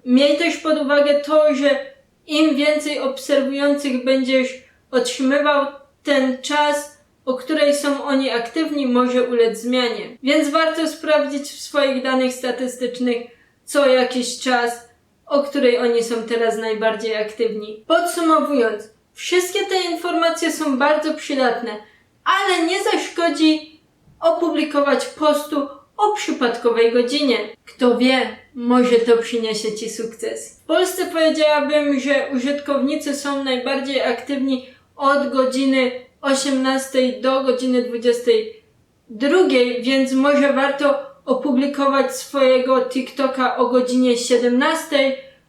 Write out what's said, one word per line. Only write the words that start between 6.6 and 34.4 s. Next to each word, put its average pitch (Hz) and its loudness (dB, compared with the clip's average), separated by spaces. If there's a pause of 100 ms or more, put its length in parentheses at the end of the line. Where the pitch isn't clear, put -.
o 254 -2
której 285 2
są 277 -2
oni 269 0
aktywni, 285 -2
może 247 2
ulec 233 0
zmianie. 240 -4
Więc 294 2
warto 320 0
sprawdzić 285 -2
w - -14
swoich 269 -2
danych 262 0
statystycznych 247 -4 (480)
co 285 2
jakiś 254 0
czas, 240 -2 (360)
o 285 0
której 247 2
oni 233 0
są 233 -4
teraz 226 -2
najbardziej 220 -2
aktywni. 214 -6
Podsumowując, 311 0 (240)
wszystkie 370 -2
te 370 0
informacje 330 -2
są 285 -2
bardzo 302 0
przydatne, 240 -4 (520)
ale 370 0
nie 381 -2
zaszkodzi 311 0 (380)
opublikować 302 0
postu 294 -2 (300)
o 415 2
przypadkowej 233 0
godzinie. 262 2 (280)
Kto 247 2
wie, 247 2 (180)
może 240 4
to 233 4
przyniesie 220 -4
ci 220 -8
sukces. - -10
W - -18
Polsce 359 0
powiedziałabym, 302 2
że 269 0
użytkownicy 285 -2
są 277 -4
najbardziej 262 -2
aktywni 254 -4 (220)